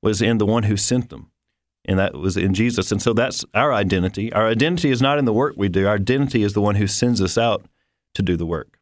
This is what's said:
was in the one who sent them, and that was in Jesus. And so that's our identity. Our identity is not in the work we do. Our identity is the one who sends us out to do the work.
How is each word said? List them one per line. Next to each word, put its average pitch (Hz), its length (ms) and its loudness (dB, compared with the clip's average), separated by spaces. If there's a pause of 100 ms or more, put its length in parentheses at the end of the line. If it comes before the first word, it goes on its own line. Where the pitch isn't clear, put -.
was 107 200 0
in 117 160 2
the 104 80 2
one 113 180 2
who 101 120 0
sent 120 340 -2
them, - 200 -18 (540)
and 92 140 0
that 95 160 -2
was 90 220 -2
in 95 180 0
Jesus. 110 380 0
And 101 80 -2
so 120 120 0
that's 113 320 0 (100)
our 139 180 2
identity. 98 600 0
Our 107 140 2
identity 147 440 0
is 123 100 0
not 143 180 2
in 139 60 0
the 117 80 0
work 123 240 0
we 101 120 -2
do. 95 180 0
Our 104 80 2
identity 123 480 0
is 101 100 0
the 104 80 0
one 104 160 2
who 101 100 0
sends 120 360 0
us 92 160 0
out 113 260 0 (500)
to - 80 -2
do 90 140 0
the 82 100 -4
work. 82 360 -8